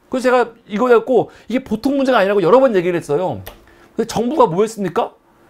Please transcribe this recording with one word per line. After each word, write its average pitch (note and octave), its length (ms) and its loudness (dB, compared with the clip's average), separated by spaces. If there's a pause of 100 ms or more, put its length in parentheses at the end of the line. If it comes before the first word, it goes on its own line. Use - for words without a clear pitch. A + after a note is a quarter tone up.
그래서 A#3+ 200 -4
제가 A#3+ 220 2 (160)
이거 G#3 200 -2
갖고 A#3 440 2 (160)
이게 B3+ 160 -4
보통 C4 340 -2
문제가 B3+ 220 2
아니라고 G3+ 240 0
여러 F#3+ 160 6
번 C4 160 4
얘기를 F3+ 240 0
했어요. D3 420 -4 (540)
근데 A3+ 120 -4
정부가 B3 380 0
뭐 F3+ 180 0
했습니까? G#3+ 500 -6 (360)